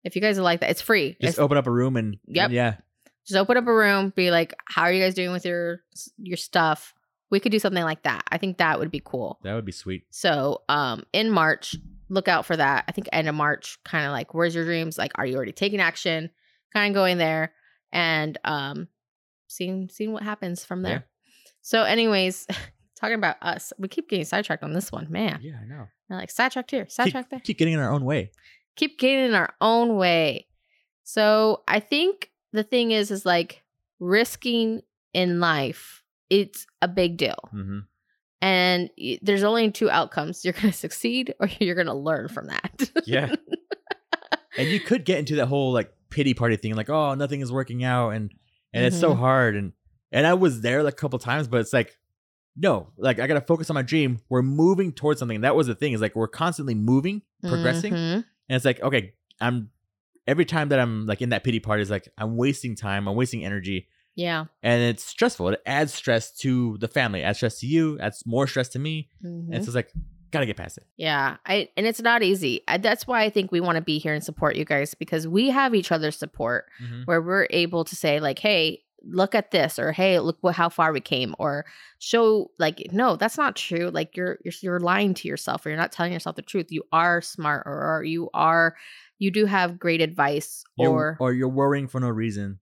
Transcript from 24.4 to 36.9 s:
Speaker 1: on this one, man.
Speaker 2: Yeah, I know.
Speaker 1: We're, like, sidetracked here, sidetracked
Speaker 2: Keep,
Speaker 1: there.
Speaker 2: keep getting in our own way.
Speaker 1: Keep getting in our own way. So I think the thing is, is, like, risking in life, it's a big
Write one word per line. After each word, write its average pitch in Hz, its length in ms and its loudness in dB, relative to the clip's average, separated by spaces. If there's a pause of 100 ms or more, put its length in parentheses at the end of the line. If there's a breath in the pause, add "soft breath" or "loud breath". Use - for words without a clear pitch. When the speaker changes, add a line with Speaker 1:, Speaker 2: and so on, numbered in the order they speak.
Speaker 1:
on 151 100 -8
this 180 180 -4
one, 156 180 -10
man. 190 320 -4
Speaker 2:
Yeah, 143 220 -14
I - 20 -14
know. 123 220 -16 (240)
Speaker 1:
We're, 185 60 -8
like, 185 120 -12
sidetracked 254 400 -2
here, 254 180 -4
sidetracked 254 380 -2
Speaker 2:
Keep, - 60 -18
Speaker 1:
there. 262 80 -12
Speaker 2:
keep - 180 -6
getting 165 160 2
in 156 60 0
our 131 120 0
own 139 140 0
way. 127 240 -2 (460 soft breath)
Speaker 1:
Keep 311 240 -2
getting 262 280 4
in 233 60 2
our 190 280 2
own 233 340 4
way. 170 520 2 (560)
So 214 640 4
I 208 120 2
think 339 500 0 (220)
the 214 120 0
thing 233 280 0
is, 214 180 2
is, 196 160 -6
like, 175 380 0 (380)
risking 226 800 0 (320)
in 180 260 2
life, 151 640 -2 (260)
it's 196 380 2 (140)
a 175 80 2
big 175 260 0